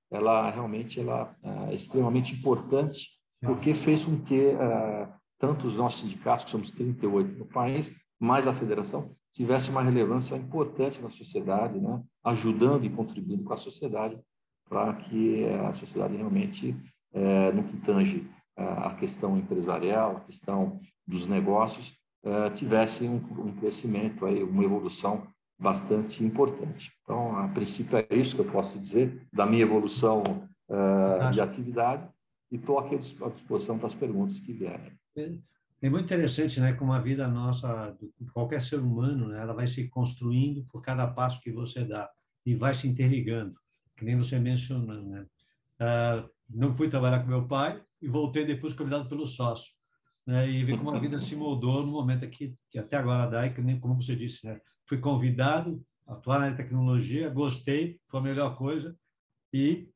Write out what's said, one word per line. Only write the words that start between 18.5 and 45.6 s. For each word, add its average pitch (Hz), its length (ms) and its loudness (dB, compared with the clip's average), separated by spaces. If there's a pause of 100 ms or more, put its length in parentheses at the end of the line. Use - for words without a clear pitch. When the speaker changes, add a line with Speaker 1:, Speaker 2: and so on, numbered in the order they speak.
Speaker 1:
eh, 95 80 -6
a 90 300 -2
questão 98 440 -2
empresarial, 92 800 0
a - 40 -14
questão - 580 -4 (260)
dos 87 220 -4
negócios, 107 720 2 (240)
eh, 104 280 0
tivesse 110 540 2
um, 120 120 0
um 107 400 -6
crescimento, 107 680 -2
aí, 98 160 2
uma 95 220 2
evolução 98 640 0 (320)
bastante 107 640 0
importante. 123 680 0 (120)
Então, 113 340 -4
a 98 120 0
princípio, 107 480 -2
é 110 180 2
isso 127 200 4
que 104 60 0
eu 98 100 0
posso 98 280 -2
dizer 123 540 0
da 101 120 2
minha 113 180 6
evolução, 107 600 4 (460)
eh, 101 40 -4
de 98 460 4
Speaker 2:
Fantástico. 107 240 2
Speaker 1:
atividade, 120 680 -2 (420)
e 120 40 -6
estou 139 240 0
aqui 139 160 -2
à - 20 0
dis-, - 260 -8
à 120 60 -4
disposição - 480 -2
para 117 100 -4
as - 80 -6
perguntas 98 440 -2
que 120 140 -10
vierem. - 400 -8 (240)
Speaker 2:
É, 160 160 -6 (480)
é 135 80 0
muito 175 160 0
interessante, 156 560 0
né, 131 120 4
como 131 200 0
a 127 60 2
vida 135 280 -2
nossa, 120 720 -2
de 113 320 -16
qualquer 123 300 -2
ser 139 180 -2
humano, 123 480 0
né, 107 140 -8
ela 113 120 -6
vai 123 140 -2
se 127 220 -4
construindo 127 800 0
por 123 100 -14
cada 127 240 -2
passo 123 360 -2
que 120 100 -10
você 120 320 -6
dá 104 260 -6 (360)
e 120 100 2
vai 131 180 2
se 131 140 -2
interligando, 120 640 0 (440)
que 113 80 -8
nem 120 100 0
você 123 240 0
mencionou, 120 640 -2
né? 98 220 -10 (540)